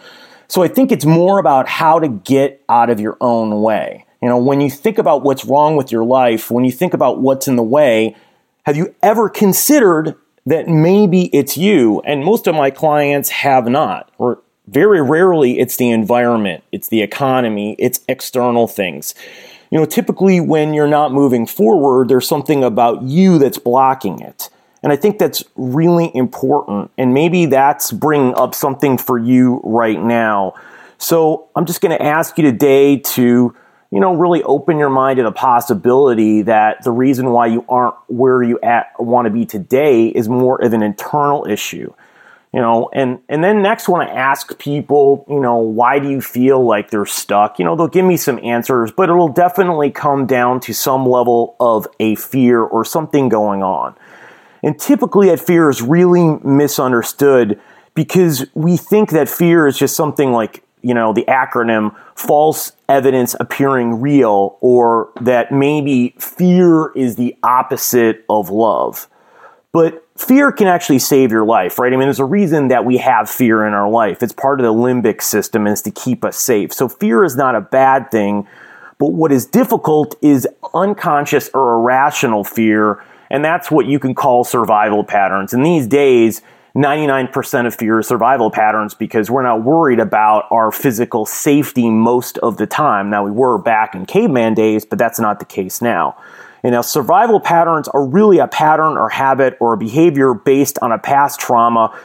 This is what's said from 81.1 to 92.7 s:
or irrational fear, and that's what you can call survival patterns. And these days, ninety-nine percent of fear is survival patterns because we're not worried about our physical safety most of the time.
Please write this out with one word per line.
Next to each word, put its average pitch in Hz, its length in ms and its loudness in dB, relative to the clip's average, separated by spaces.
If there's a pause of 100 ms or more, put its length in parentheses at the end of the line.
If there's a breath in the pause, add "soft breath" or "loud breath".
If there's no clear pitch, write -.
or 127 200 2
irrational 123 720 0
fear, 107 580 0 (280 loud breath)
and 147 120 -2
that's 170 280 -2
what 135 160 2
you 139 120 0
can 131 140 -4
call 123 320 0
survival 107 580 0
patterns. 98 480 -2
And 127 140 0
these 160 220 0
days, 123 540 2 (320 soft breath)
ninety-nine 139 540 0
percent 123 400 -4
of 110 80 -8
fear 113 240 0
is 107 80 -4
survival 117 420 0
patterns 107 440 -2
because 110 360 -4
we're 131 140 0
not 113 200 -2
worried 139 360 2
about 107 520 2
our 110 200 2
physical 110 540 -4
safety 143 640 0
most 117 480 0
of 107 180 -2
the 104 120 -4
time. 107 420 -2